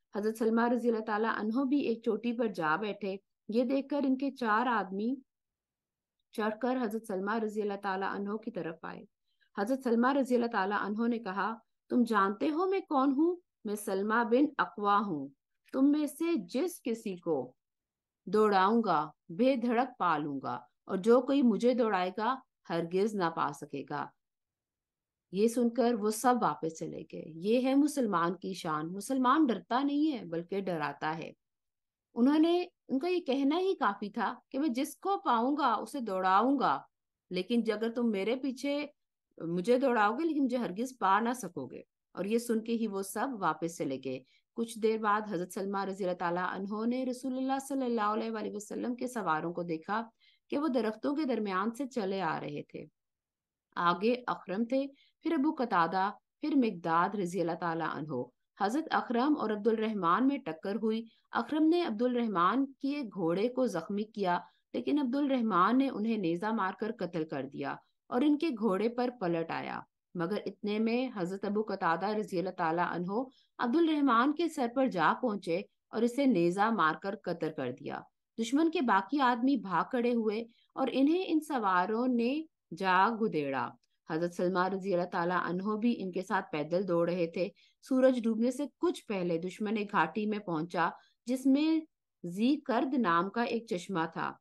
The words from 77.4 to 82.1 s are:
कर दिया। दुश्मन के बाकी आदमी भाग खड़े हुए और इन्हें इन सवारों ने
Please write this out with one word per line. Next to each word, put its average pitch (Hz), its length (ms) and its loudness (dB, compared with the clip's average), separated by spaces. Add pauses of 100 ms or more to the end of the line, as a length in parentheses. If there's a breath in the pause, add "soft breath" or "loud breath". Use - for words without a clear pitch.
कर 131 220 -6
दिया। 135 260 -8 (400)
दुश्मन 277 320 2
के 330 100 -2
बाकी 226 380 2
आदमी 254 380 2
भाग 185 360 -2
खड़े 240 200 0
हुए 226 340 -2 (300 soft breath)
और 262 120 0
इन्हें 320 380 2
इन 320 140 2
सवारों 220 640 0
ने 262 420 0 (240)